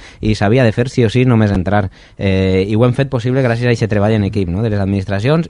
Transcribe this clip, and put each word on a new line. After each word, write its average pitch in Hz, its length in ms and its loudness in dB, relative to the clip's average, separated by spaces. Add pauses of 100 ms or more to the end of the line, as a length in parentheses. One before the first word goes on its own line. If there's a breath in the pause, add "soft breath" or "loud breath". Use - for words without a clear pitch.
(200 loud breath)
i 107 140 0
s'havia 113 300 2
de 110 80 2
fer 120 160 -2
sí 123 160 0
o 110 40 2
sí 123 160 0
només 110 300 2
entrar. 98 340 0 (300 loud breath)
Eh, 95 500 0
i 107 80 -2
ho 113 80 2
hem 123 80 2
fet 135 160 -2
possible 127 320 -2
gràcies 120 260 0
a 123 60 2
aquest 113 180 0
treball 104 220 2
en 104 140 2
equip, 98 240 -2
no? 90 120 -2
De 117 60 -2
les 101 120 -2
administracions 98 680 -2